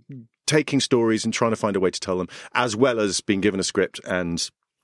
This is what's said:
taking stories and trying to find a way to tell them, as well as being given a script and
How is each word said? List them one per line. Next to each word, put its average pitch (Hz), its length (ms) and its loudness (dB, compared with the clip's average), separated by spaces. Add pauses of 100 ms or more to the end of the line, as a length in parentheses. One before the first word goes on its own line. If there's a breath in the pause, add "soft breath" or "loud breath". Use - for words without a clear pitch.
(460)
taking 147 340 2
stories 113 440 2
and 113 80 -2
trying 117 200 0
to 107 40 -2
find 104 180 0
a 98 60 2
way 90 100 2
to - 100 -6
tell 92 180 -2
them, 90 100 -4 (260 loud breath)
as 120 220 0
well 120 240 4
as 101 200 0
being 98 200 0
given 95 200 2
a 90 40 0
script - 420 -2
and 90 420 -2 (360)